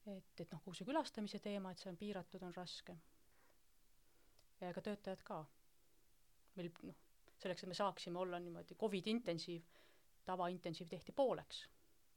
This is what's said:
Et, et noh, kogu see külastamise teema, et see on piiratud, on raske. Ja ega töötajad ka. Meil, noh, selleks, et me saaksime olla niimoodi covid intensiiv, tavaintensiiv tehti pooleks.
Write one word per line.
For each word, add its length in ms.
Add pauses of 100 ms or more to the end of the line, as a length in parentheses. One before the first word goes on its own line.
Et, 320
et 120
noh, 100
kogu 140
see 120
külastamise 560
teema, 280
et 100
see 80
on 100
piiratud, 460
on 100
raske. 380 (1700)
Ja 100
ega 140
töötajad 420
ka. 160 (1120)
Meil, 140 (160)
noh, 160 (400)
selleks, 220
et 60
me 60
saaksime 460
olla 200
niimoodi 360
covid 320
intensiiv, 560 (600)
tavaintensiiv 600
tehti 240
pooleks. 540 (500)